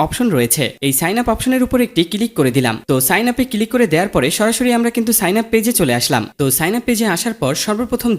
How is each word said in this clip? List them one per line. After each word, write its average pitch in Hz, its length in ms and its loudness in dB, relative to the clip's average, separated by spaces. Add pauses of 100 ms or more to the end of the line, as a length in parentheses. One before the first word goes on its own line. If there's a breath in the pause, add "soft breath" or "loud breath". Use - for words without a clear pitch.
অপশন 247 300 -2
রয়েছে। 123 280 0 (240)
এই 139 120 0
সাইন 175 220 -2
আপ 240 120 -2
অপশনের 254 340 0
উপর 254 200 0
একটি - 140 0 (100)
ক্লিক 220 280 -2
করে 131 180 2
দিলাম। 123 180 0 (140)
তো 139 60 2 (140)
সাইন 196 220 2
আপে 247 200 -2
ক্লিক 220 240 -2
করে 240 180 4
দেওয়ার 185 220 0
পরে 135 120 2 (120)
সরাসরি 226 380 2
আমরা 233 180 0
কিন্তু 233 240 0
সাইন 185 220 0
আপ 220 120 -6
পেজে 226 260 2
চলে 139 200 2
আসলাম। 120 240 0 (160)
তো 143 60 2 (120)
সাইন 165 200 0
আপ 240 100 -4
পেজে 226 180 0 (100)
আসার 220 260 -4
পর 135 100 0 (140)
সর্বপ্রথম 233 540 -2